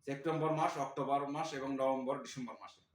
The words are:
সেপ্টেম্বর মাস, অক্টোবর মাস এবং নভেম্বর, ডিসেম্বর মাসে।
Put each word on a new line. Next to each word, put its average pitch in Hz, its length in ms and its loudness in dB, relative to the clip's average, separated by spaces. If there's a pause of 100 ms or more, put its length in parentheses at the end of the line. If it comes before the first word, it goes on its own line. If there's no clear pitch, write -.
সেপ্টেম্বর 156 480 2
মাস, 156 260 4
অক্টোবর 139 480 0
মাস 151 280 -4
এবং 135 200 -2
নভেম্বর, 131 480 2
ডিসেম্বর 120 380 -8
মাসে। - 220 -18 (120)